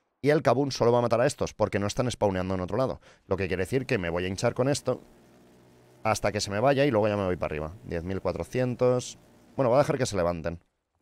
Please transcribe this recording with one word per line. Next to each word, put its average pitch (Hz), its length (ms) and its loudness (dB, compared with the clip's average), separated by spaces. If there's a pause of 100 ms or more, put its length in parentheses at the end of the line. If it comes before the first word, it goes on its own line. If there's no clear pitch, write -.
(220)
Y 139 80 2
el 156 120 4
Kabum 135 280 2
solo 120 200 4
va 120 100 4
a - 20 0
matar 117 180 2
a 135 60 4
estos, - 260 -2
porque 101 260 -2
no 101 80 0
están 123 240 -2
spawneando 92 440 0
en 92 80 -2
otro 92 160 -4
lado. 117 240 -2 (240)
Lo 95 100 0
que 95 100 -2
quiere 90 180 -2
decir 127 200 -2
que 123 140 -2
me 85 100 -2
voy 87 160 -2
a 92 40 -2
hinchar 107 260 -2
con 127 160 0
esto - 320 -2 (1000)
hasta 104 300 0
que 104 80 -2
se 101 100 -6
me 101 100 -2
vaya 135 260 4
y 147 40 2
luego 107 180 4
ya 104 80 0
me 98 100 0
voy 90 100 0
para 78 160 -4
arriba. 78 220 -6 (100)
Diez 82 200 -6
mil 95 180 -6
cuatrocientos. 123 960 -2 (360)
Bueno, 131 140 2
voy 120 80 4
a 147 60 6
dejar 135 160 0
que 127 80 0
se 101 100 -4
levanten. 85 480 -2 (380)